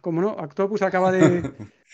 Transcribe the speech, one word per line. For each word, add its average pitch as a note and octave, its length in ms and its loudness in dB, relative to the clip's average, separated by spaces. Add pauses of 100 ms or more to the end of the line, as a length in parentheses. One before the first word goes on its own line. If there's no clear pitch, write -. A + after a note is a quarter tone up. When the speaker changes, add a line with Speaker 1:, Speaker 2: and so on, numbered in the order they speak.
Speaker 1:
como E3+ 200 -2
no, G3+ 80 0
Octopus G3 520 -4
acaba F#3 300 2
de, F3+ 300 4
Speaker 2:
<laughs> C3 320 -12 (200)